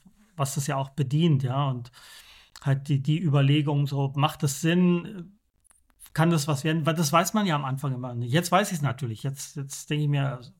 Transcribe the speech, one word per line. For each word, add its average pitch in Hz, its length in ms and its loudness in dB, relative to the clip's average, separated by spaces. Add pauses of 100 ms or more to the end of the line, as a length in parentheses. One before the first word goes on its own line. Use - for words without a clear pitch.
(380)
was 139 180 -2
das 143 120 -2
ja 139 100 -2
auch 139 140 -6
bedient, 147 520 2
ja, 135 240 0
und 123 240 -6 (720)
halt 139 260 0
die, 135 160 2
die 156 160 0
Überlegung 143 640 2
so, 139 300 -2
macht 147 280 0
es 139 180 -2
Sinn, 175 720 2 (800)
kann 160 160 4
das 151 180 2
was 143 160 -2
werden? 160 220 0
Weil 160 80 2
das 156 180 -2
weiß 175 220 2
man 208 120 2
ja 165 100 2
am 143 100 -2
Anfang 135 280 -4
immer 123 200 -8
nicht. 120 180 -4
Jetzt 175 200 2
weiß 196 200 4
ich's 151 120 -2
natürlich. 113 400 -4
Jetzt, - 320 -8
jetzt 139 340 -10
denk 151 140 0
ich 147 40 0
mir, 139 320 0 (200)